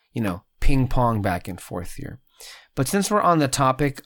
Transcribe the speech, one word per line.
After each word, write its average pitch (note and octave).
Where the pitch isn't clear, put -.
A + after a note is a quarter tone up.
you A#2+
know, F#2+
ping C3
pong A#2
back F2+
and F2+
forth -
here. -
But C3+
since G3
we're G#3
on E3+
the C#3+
topic C3+